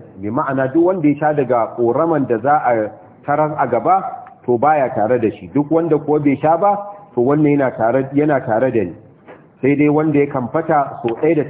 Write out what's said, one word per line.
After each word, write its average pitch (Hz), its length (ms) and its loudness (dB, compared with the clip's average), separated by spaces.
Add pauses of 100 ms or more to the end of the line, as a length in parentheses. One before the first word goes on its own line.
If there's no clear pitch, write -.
(220)
Bi 104 80 -6
ma'ana 135 440 -2
duk 165 120 4
wanda 180 220 2
ya 143 120 4
sha 151 140 2
daga 120 440 0
ƙoraman 135 500 0
da 120 120 0
za 139 160 2 (100)
a 110 260 0 (340)
tarar 151 320 0
a 143 100 0
gaba, 135 360 0 (420)
to 123 120 2
baya 139 380 2
tare 113 240 0
da 110 120 0
shi. - 220 -16
Duk 147 180 0
wanda 160 260 2
kuwa 147 220 -2
bai 143 220 2
sha 156 160 2
ba, 202 180 2 (400)
to 123 60 0
wannan 147 380 2
yana 131 180 0
tare, 127 360 0
yana 143 320 2
tare 120 260 0
da 110 120 0
ni. 85 100 -8 (680)
Sai 139 140 2
dai 147 140 2
wanda 151 300 2
ya 139 80 2
kamfata 139 720 -2
so 117 140 -4
ɗaya 156 200 0
da 147 140 0